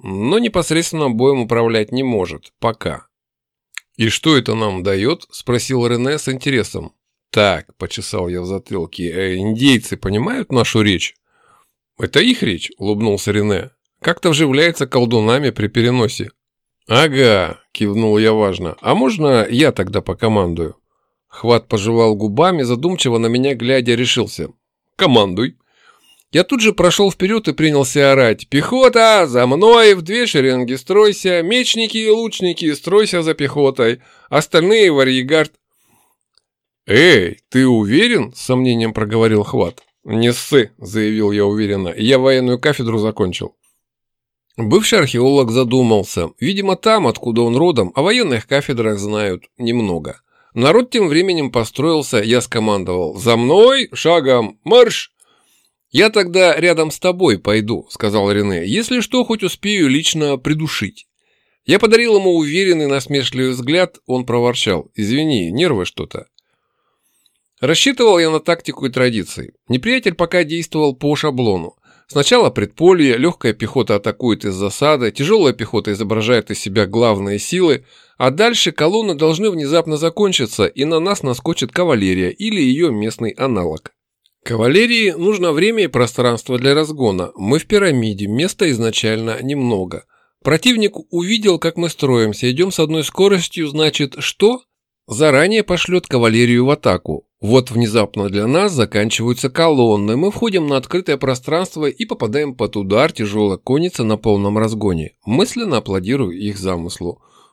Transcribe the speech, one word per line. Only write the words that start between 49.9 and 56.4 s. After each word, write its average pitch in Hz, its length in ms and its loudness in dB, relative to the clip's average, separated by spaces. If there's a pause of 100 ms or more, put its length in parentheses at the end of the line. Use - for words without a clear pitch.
Народ 196 380 2
тем 208 180 0
временем 160 420 0
построился, 135 680 -2
я 113 200 2
скомандовал: 95 760 -2
«За 117 200 2
мной, 208 560 4
шагом, 131 720 0
марш!» 220 480 4 (800)
«Я 196 180 4
тогда 180 480 2